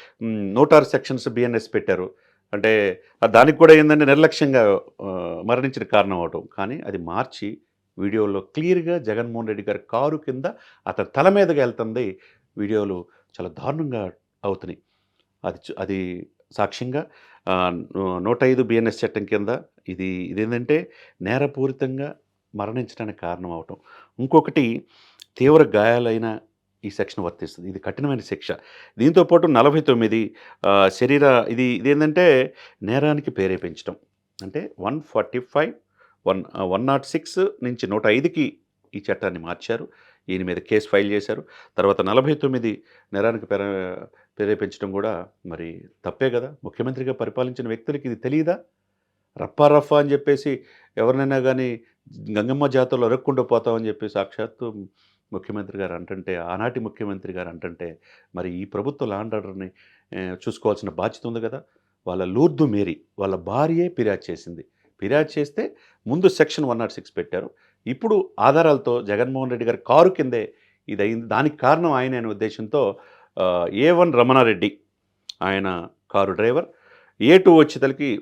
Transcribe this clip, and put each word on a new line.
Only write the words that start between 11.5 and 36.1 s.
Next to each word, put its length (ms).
వెళ్తుంది. 560
వీడియోలు 480
చాలా 80
దారుణంగా 640
అవుతున్నాయి. 340
అది 120
చు-, 220
అది 480
సాక్ష్యంగా, 540
ఆ, 220
ను-, 500
నూట 240
ఐదు 200
బీఎన్ఎస్ 420
చట్టం 200
కింద 320
ఇది, 200
ఇదేంటంటే 840
నేరపూరితంగా 920
మరణించడానికి 640
కారణం 340
అవటం. 240
ఇంకొకటి 640
తీవ్ర 260
గాయాలైన 760
ఈ 40
సెక్షన్ 360
వర్తిస్తుంది. 440
ఇది 100
కఠినమైన 400
శిక్ష. 320
దీంతోపాటు 480
నలభై 340
తొమ్మిది, 540
ఆ, 240
శరీర, 580
ఇది, 160
ఇదేంటంటే 920
నేరానికి 480
ప్రేరేపించడం. 640
అంటే 360
వన్ 220
ఫార్టీ 380
ఫైవ్, 340